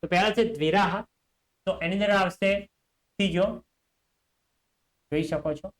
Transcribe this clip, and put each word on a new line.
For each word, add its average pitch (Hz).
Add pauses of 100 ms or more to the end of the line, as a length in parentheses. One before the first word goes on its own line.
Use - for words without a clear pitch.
તો 175
પહેલા 190
છે 226
દ્વિરાહ, 175 (640)
તો 185
એની 170
અંદર 202
આવશે 196 (580)
ત્રીજો, 196 (1500)
જોઈ 156
શકો 156
છો. 190